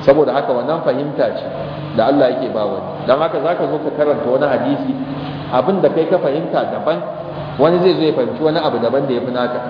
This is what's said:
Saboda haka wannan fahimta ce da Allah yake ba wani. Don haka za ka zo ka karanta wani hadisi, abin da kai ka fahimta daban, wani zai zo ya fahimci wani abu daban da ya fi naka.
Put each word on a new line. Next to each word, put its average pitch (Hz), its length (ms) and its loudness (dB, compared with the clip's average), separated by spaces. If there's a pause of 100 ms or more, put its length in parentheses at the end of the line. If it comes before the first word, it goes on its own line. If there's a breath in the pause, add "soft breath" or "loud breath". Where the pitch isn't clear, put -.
Saboda 139 340 6
haka 139 160 0
wannan 139 320 -2
fahimta 135 480 0
ce - 120 -6 (520)
da 113 160 4
Allah 139 220 6
yake 117 160 -4
ba 107 160 -2
wani. 95 420 -6
Don 131 80 6
haka 165 240 0
za 165 160 0
ka 180 80 -2
zo 147 160 -2
ka 151 160 -4
karanta 147 300 0
wani 135 180 2
hadisi, 131 460 0 (580)
abin 156 320 2
da 151 80 4
kai 160 220 0
ka 180 80 4
fahimta 143 500 -2
daban, 170 300 -2 (580)
wani 170 240 4
zai 180 160 6
zo 156 80 2
ya 151 80 4
fahimci 123 300 -2
wani 156 160 2
abu 143 240 0
daban 127 240 0
da 127 80 0
ya 120 80 -2
fi 127 80 -4
naka. 123 280 -2 (100)